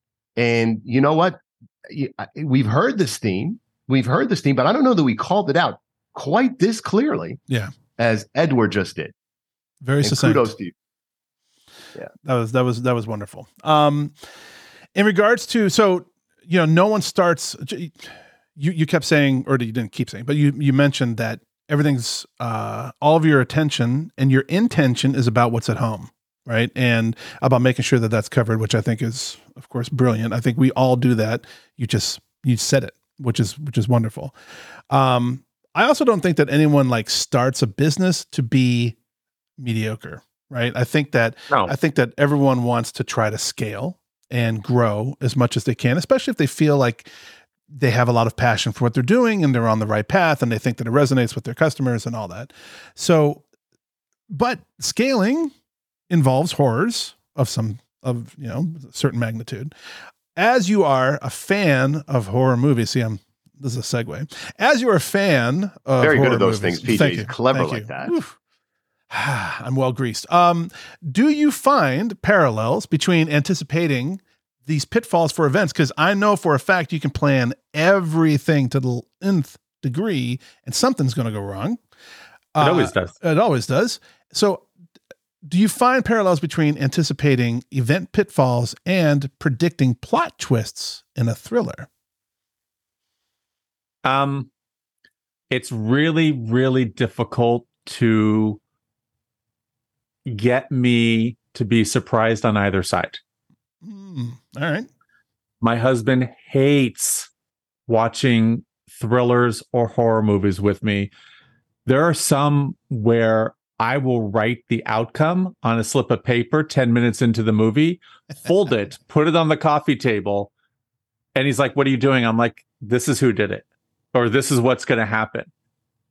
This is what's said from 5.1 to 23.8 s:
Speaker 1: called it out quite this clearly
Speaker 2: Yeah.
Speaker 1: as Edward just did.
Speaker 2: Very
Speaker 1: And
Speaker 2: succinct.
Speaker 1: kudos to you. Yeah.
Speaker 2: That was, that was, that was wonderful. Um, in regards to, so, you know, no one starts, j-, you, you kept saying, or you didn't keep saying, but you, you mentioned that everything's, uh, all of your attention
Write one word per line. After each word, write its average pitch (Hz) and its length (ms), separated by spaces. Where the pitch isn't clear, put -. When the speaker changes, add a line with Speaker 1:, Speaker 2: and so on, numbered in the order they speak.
Speaker 1:
called 196 340
it 170 80
out 139 220
quite 220 460
this 220 200
clearly 202 680
Speaker 2:
Yeah. 117 220
Speaker 1:
as 113 380
Edward 131 360
just 98 240
did. 76 160
Speaker 2:
Very 135 180
Speaker 1:
And 143 80
Speaker 2:
succinct. 123 280
Speaker 1:
kudos 110 200
to 104 80
you. 85 80
Yeah. - 100
Speaker 2:
That 131 120
was, 113 180
that 127 80
was, 123 220
that 127 120
was 113 120
wonderful. 107 400
Um, 147 500
in 202 100
regards 208 420
to, 214 220
so, 190 360
you 170 160
know, 170 80
no 165 220
one 214 140
starts, - 640
j-, 170 280
you, 156 160
you 160 140
kept 147 200
saying, 139 420
or 135 120
you 113 120
didn't 113 200
keep - 180
saying, 113 160
but 143 100
you, 147 220
you 139 160
mentioned 131 440
that 113 240
everything's, 143 560
uh, 117 520
all 151 160
of 156 80
your 147 160
attention 143 760